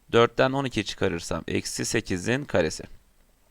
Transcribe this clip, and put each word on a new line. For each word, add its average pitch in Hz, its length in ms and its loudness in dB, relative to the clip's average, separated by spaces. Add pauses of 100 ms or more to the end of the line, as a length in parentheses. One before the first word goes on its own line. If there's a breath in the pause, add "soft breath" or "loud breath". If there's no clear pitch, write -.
(120)
Dörtten 120 400 4
on 139 120 -2
iki 113 200 -2
çıkarırsam 85 640 -2
eksi - 360 -4
sekizin 107 600 -2
karesi. 80 400 0 (680)